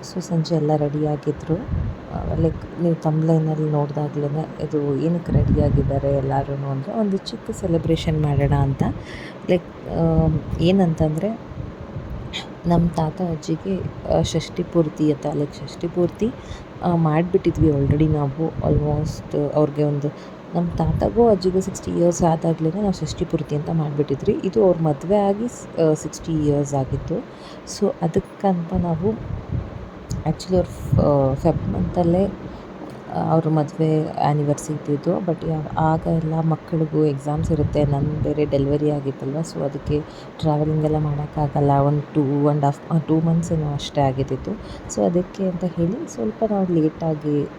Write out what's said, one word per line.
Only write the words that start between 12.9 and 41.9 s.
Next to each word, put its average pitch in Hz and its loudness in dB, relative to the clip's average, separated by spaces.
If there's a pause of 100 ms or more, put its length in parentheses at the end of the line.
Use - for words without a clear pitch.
ಅಜ್ಜಿಗೆ, 170 -2 (340)
ಆ, 165 4
ಷಷ್ಠಿ - -2
ಪೂರ್ತಿ 151 2
ಅಂತ, 139 -4
ಲೈಕ್ 147 -2
ಷಷ್ಠಿ - -8
ಪೂರ್ತಿ, 175 0 (540)
ಆ, 175 2
ಮಾಡಿಬಿಟ್ಟಿದ್ವಿ 165 4
already 147 4
ನಾವು. 147 -2
ಆಲ್ಮೋಸ್ಟ್ 151 0
ಅವ್ರಿಗೆ 147 2
ಒಂದು, 147 0 (480)
ನಮ್ಮ 170 0
ತಾತಗೂ 202 2
ಅಜ್ಜಿಗೂ 185 2
ಸಿಕ್ಸ್ಟಿ 190 -6
ಇಯರ್ಸ್ 175 2
ಆದಾಗ್ಲೇ 160 2
ನಾವು 190 -2
ಷಷ್ಠಿ 170 -4
ಪೂರ್ತಿ 156 -2
ಅಂತ 156 -2
ಮಾಡಿಬಿಟ್ಟಿದ್ರಿ. 147 0
ಇದು 208 2
ಅವ್ರ 180 6
ಮದುವೆ 165 0
ಆಗಿ 202 2
ಸ್-, - -6
ಆ, 156 6
ಸಿಕ್ಸ್ಟಿ - -6
ಇಯರ್ಸ್ 147 2
ಆಗಿತ್ತು. 139 -2 (640)
So 202 2
ಅದಕ್ಕಂತ 175 0
ನಾವು 175 0 (1200)
actually 180 -2
ಅವ್ರ 180 4
ಫ್-, - 0
ಆ, 139 4
ಫೆಬ್ 151 0
ಮಂತಲ್ಲೇ, 175 2
ಆ, - -6
ಅವ್ರ 160 4
ಮದುವೆ 156 0
ಆ್ಯನಿವರ್ಸರಿ 147 0
ಇದ್ದಿದ್ದು. 147 0
But 165 -2
ಯಾ-, 156 -2
ಆಗ 160 4
ಎಲ್ಲ 165 0
ಮಕ್ಕಳಿಗೂ 160 2
ಎಕ್ಸಾಮ್ಸ್ 147 0
ಇರುತ್ತೆ, 147 2
ನನ್ಗೆ 143 0
ಬೇರೆ 151 2
ಡೆಲಿವರಿ 143 2
ಆಗಿತ್ತಲ್ವ, 139 -4
so 165 -4
ಅದಕ್ಕೆ 147 -2 (380)
ಟ್ರಾವೆಲಿಂಗ್ 151 2
ಎಲ್ಲ 151 2
ಮಾಡೋಕ್ಕಾಗಲ್ಲ. 147 0
ಒಂದು 143 4